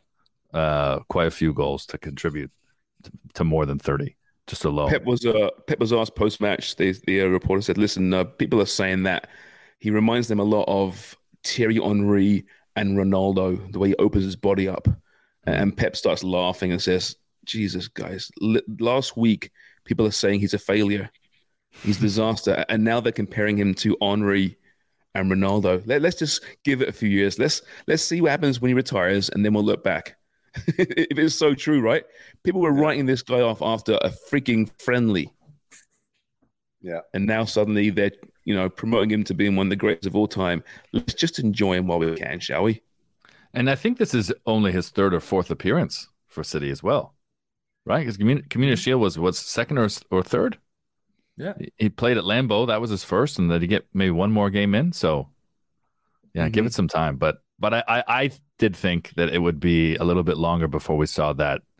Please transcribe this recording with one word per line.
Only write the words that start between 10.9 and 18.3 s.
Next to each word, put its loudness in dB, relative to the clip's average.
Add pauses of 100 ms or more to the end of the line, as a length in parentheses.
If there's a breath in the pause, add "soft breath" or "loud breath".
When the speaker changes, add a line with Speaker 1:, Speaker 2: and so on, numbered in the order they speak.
Speaker 2:
Thierry 0
Henry 2 (280 soft breath)
and 0
Ronaldo, 0
the -8
way 2
he 2
opens 2
his -6
body 0
up." -2 (560)
And 0
Pep -2
starts -2
laughing -2
and -2
says, -2 (280)
"Jesus, -6
guys, -12 (100)